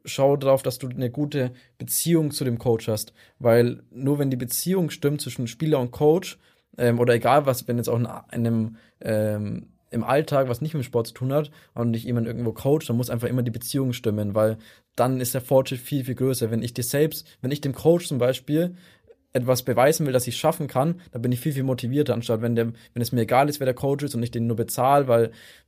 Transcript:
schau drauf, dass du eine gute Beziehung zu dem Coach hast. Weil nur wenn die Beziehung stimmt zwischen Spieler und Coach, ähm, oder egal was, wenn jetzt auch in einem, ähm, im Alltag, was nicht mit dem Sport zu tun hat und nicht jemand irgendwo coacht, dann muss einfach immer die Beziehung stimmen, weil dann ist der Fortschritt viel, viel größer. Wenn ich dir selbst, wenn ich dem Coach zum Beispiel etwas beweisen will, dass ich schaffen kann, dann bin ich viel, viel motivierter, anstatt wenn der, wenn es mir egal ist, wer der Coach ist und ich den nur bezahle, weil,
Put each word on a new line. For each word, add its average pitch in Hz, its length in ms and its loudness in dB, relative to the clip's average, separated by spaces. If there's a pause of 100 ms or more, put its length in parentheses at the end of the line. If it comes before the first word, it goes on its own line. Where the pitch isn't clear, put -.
schau 139 320 4
drauf, 135 240 4
dass 131 160 -4
du 131 120 -8
eine 127 200 -4
gute 139 440 -2 (260)
Beziehung 160 520 0
zu - 120 -6
dem 120 160 -2
Coach 117 280 0
hast. 107 260 -4 (260)
Weil 120 420 4 (100)
nur 139 280 -2
wenn 139 100 0
die 131 80 -2
Beziehung 165 540 -2
stimmt 143 300 -2
zwischen 120 260 -6
Spieler 151 320 0
und 123 120 -2
Coach, - 460 2 (400)
ähm, 120 220 2
oder 120 160 4
egal 135 320 4
was, 123 200 -2
wenn 120 100 -2
jetzt 117 120 -4
auch 117 80 2
in 120 80 0
einem, 113 720 -2 (240)
ähm, 107 720 -2 (160)
im 117 140 -2
Alltag, 139 460 2
was 120 120 -4
nicht 156 140 -6
mit 135 80 -2
dem - 20 -4
Sport 113 220 -2
zu - 60 -16
tun 131 200 -4
hat 147 160 0 (240)
und 117 180 0
nicht 113 140 -4
jemand 120 220 -2
irgendwo 117 260 -4
coacht, 151 340 0
dann 117 100 -2
muss 123 120 -2
einfach 117 180 -4
immer 123 160 0
die 117 80 -2
Beziehung 127 420 -4
stimmen, 104 420 -2
weil 110 220 2 (380)
dann 127 240 0
ist 123 140 -4
der 131 80 -2
Fortschritt 131 380 2
viel, 135 260 -4
viel 123 100 -4
größer. 127 360 0
Wenn 113 100 -2
ich 120 140 -6
dir 127 80 -4
selbst, 147 440 -2 (140)
wenn 127 100 -2
ich 147 100 -4
dem 135 120 -4
Coach 175 340 2
zum 135 120 -2
Beispiel 147 560 0 (580)
etwas 123 300 2
beweisen 139 420 4
will, 135 60 -2
dass 123 160 0
ich 117 80 -6
schaffen 156 320 0
kann, 160 320 0 (120)
dann 117 100 -8
bin 123 100 0
ich 123 80 -2
viel, 151 140 -2
viel 131 100 -2
motivierter, 131 500 0
anstatt 113 280 -2
wenn 117 140 0
der, 117 180 0 (200)
wenn 120 80 -4
es 117 120 -4
mir 117 80 2
egal 127 260 4
ist, 147 140 -4
wer 135 40 -2
der 127 80 0
Coach 139 300 -2
ist 143 100 -6
und 117 100 -4
ich 120 80 -6
den 117 140 -2
nur 117 120 -2
bezahle, 135 500 2
weil, 117 240 4 (360)